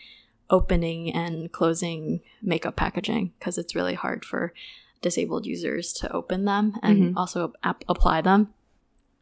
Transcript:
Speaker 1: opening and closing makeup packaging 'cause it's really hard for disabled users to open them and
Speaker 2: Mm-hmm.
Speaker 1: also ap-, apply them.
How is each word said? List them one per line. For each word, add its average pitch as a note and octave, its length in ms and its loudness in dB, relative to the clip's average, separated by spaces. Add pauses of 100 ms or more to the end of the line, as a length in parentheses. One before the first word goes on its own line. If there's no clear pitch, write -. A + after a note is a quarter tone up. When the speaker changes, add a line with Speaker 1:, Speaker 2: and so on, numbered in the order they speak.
(500)
Speaker 1:
opening E3 600 2
and E3+ 380 -6
closing E3 680 -2 (220)
makeup F3 340 -2
packaging - 640 -2
'cause - 160 -6
it's F3 180 -8
really F3+ 200 -2
hard - 300 -6
for - 280 -6 (480)
disabled F3 460 -4
users - 480 -6
to - 180 -6
open F#3 320 -4
them G3+ 380 0
and G#3 160 6
Speaker 2:
Mm-hmm. F3+ 200 2
Speaker 1:
also F3+ 360 -4 (100)
ap-, F3+ 240 -2
apply E3+ 320 6
them. G3+ 280 6 (720)